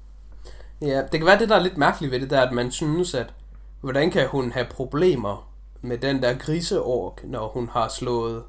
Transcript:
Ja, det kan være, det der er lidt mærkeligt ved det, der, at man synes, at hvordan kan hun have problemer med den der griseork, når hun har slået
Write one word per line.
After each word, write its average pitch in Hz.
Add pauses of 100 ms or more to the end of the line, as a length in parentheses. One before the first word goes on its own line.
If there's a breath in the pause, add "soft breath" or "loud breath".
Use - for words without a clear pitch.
(800 soft breath)
Ja, 135
det 135
kan 160
være, 196
det 226
der 220
er 180
lidt 185
mærkeligt 143
ved 127
det, 135
der, 139
at 127
man 120
synes, 165
at 120 (480)
hvordan 139
kan 151
hun 131
have 123
problemer 127 (300)
med 120
den 135
der 123
griseork, 151
når 117
hun 120
har 113
slået 117